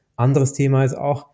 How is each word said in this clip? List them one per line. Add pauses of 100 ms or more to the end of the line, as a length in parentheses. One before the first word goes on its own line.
(160)
Anderes
Thema
ist
auch